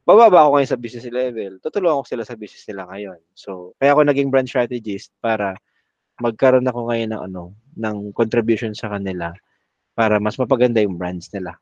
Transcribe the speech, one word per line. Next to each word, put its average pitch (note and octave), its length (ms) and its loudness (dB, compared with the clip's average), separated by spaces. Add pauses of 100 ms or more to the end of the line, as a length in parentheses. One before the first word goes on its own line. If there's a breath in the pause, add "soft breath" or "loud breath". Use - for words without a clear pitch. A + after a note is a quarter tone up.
Bababa F#3+ 420 8
ako C#3+ 140 4
ngayon C#3 160 0
sa B2 80 -6
business A#2 320 -12
level. A2+ 480 -6
Tutulungan D#3 400 0
ko - 80 -14
sila A#2 160 -6
sa B2 80 -14
business G#2+ 320 -16
nila F#2+ 240 -10
ngayon. G2 320 -12 (160)
So, F#2 400 -14
kaya C#3 160 2
ako C#3+ 160 4
naging C#3 240 0
brand C3 160 0
strategist A#2 720 -4
para G#2 320 -2 (640)
magkaroon B2 480 2
ako A#2+ 240 -4
ngayon A#2 240 -2
ng G#2+ 80 -8
ano, F#2 220 -10 (340)
ng G#2+ 400 -6
contribution A2+ 560 0
sa G#2 160 -10
kanila F#2+ 400 -6 (640)
para G#2+ 240 2
mas G#2 240 -2
mapaganda A#2+ 400 2
yung G2 160 0
brands F2+ 320 -8
nila. F#2 320 -8